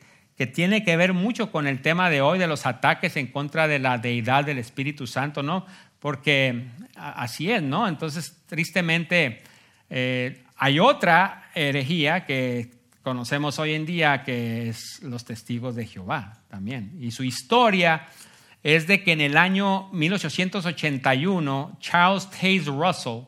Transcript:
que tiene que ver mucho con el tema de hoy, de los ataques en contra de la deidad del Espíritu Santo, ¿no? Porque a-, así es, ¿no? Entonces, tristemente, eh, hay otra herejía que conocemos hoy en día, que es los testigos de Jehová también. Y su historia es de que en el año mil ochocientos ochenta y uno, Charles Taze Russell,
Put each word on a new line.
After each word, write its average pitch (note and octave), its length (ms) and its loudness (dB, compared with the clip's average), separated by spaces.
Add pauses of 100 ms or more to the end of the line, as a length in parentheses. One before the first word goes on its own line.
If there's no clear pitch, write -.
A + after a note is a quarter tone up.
(360)
que C3+ 100 -2
tiene G3 380 0
que E3+ 120 2
ver F#3 180 4
mucho G#3 360 -2
con D3 160 -2
el C3+ 140 -2
tema E3+ 300 2
de C#3+ 100 2
hoy, D3+ 180 4
de F3+ 80 2
los D3 200 -2
ataques D3 500 0
en C3+ 120 -4
contra D3+ 380 -2
de D3 120 2
la C3 200 0
deidad A#2+ 460 0
del C#3+ 140 -4
Espíritu C#3 480 -8
Santo, C#3+ 360 -4
¿no? F3 220 -4 (400)
Porque C3+ 600 0 (300)
a-, D#3 260 -10
así D3+ 280 -4
es, D#3+ 120 0
¿no? D#3+ 260 0
Entonces, D#3+ 480 -8 (100)
tristemente, E3 960 0 (460)
eh, B2+ 560 -4 (140)
hay C#3 200 4
otra F#3+ 760 4
herejía D3 720 0
que B2 480 -2 (280)
conocemos C3+ 560 -4
hoy D#3 140 -2
en D#3 140 -4
día, D#3 360 2
que A#2 460 -4
es - 340 -12
los A#2+ 220 -10
testigos A#2+ 520 -8
de A#2 100 -6
Jehová G2+ 640 -10
también. A2 500 -10
Y A#2 100 -6
su B2+ 140 -6
historia F3+ 840 2 (560)
es D#3 240 4
de G3 160 2
que F3 100 2
en D3+ 100 2
el D3 160 4
año F#3+ 560 2
mil E3 180 2
ochocientos F3+ 540 -2
ochenta C#3+ 480 0
y C3+ 100 0
uno, D3+ 560 -2
Charles F3+ 480 2
Taze F#3 380 2
Russell, C#3 600 -2